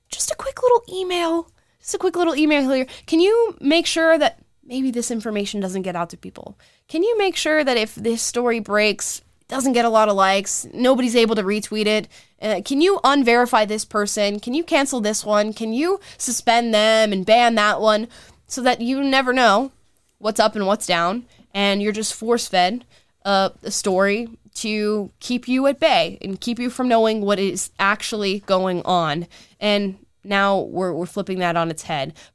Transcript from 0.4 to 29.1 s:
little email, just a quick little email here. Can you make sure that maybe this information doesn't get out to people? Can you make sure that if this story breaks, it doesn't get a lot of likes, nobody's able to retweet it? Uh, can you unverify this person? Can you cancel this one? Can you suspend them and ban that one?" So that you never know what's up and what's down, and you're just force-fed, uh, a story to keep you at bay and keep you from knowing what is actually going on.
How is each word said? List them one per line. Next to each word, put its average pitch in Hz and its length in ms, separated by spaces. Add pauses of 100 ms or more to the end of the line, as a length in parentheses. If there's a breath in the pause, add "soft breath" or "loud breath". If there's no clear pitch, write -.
little 494 200 (100)
email, 349 560 (320)
just - 140
a 381 40
quick 370 160
little 330 220
email 294 340
here. 262 160 (200 loud breath)
Can 320 140
you 440 380
make 320 280
sure 320 320
that - 220 (220)
maybe 262 280
this 240 200
information 208 500
doesn't 190 200
get 180 160
out 175 140
to 175 80
people? - 400 (300 soft breath)
Can 320 140
you 453 140
make 392 200
sure 311 280
that 247 140
if 220 160
this 226 260
story 240 400
breaks, 208 600 (180)
it - 80
doesn't 262 240
get 233 140
a 233 40
lot 214 200
of 202 40
likes, 196 600
nobody's 247 420
able 226 200
to 214 60
retweet 208 440
it? 214 200 (360 soft breath)
Uh, 202 200
can 277 200
you 381 200
unverify 240 640
this 214 220
person? 208 540
Can 240 120
you 311 100
cancel 277 380
this 214 240
one? 208 300
Can 220 180
you 339 280 (180 loud breath)
suspend 233 560
them 214 400
and 190 100
ban 233 300
that 208 260
one?" 214 280 (380 loud breath)
So - 140
that 247 220
you 262 200
never 269 300
know 247 400 (460)
what's 214 220
up 220 140
and 202 120
what's 208 200
down, 180 380 (300 soft breath)
and 202 260
you're 208 120
just 214 200
force-fed, 220 720 (400 soft breath)
uh, 190 260 (120)
a - 80
story 202 580 (260)
to 208 560 (100)
keep 247 280
you 262 180
at 277 140
bay 196 400
and 190 200
keep 233 180
you 240 120
from 254 180
knowing 220 340
what 202 160
is 190 400
actually 202 640
going 185 420
on. 170 440 (340 loud breath)